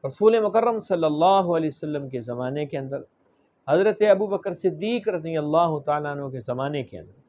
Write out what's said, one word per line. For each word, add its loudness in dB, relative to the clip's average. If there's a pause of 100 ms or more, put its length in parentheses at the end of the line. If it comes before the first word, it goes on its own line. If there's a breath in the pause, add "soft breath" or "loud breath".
رسول 4
مکرم 2
صلی 0
اللہ 4
علیہ 0
وسلم -6
کے -6
زمانے -4
کے -8
اندر، -8 (680)
حضرت 2
ابو 4
بکر -4
صدیق -2
رضی -4
اللہ 0
تعالیٰ -2
عنہ -8
کے -10
زمانے -6
کے -14
اندر -20